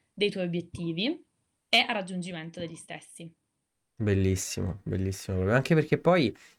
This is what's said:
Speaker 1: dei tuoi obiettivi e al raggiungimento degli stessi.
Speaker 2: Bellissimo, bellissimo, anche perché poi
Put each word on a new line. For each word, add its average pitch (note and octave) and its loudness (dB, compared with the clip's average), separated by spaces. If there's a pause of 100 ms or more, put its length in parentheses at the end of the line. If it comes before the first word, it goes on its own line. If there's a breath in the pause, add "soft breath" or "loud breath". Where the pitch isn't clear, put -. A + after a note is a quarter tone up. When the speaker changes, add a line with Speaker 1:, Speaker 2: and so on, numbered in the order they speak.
(120)
Speaker 1:
dei G#3 2
tuoi G3 -4
obiettivi F3 -4 (440)
e A3+ 4
al A#3+ 2
raggiungimento F3 -8
degli E3 -8
stessi. E3 -16 (680)
Speaker 2:
Bellissimo, F#2+ 0
bellissimo, F#2+ -2
anche E3 4
perché - 2
poi E3 4 (240 soft breath)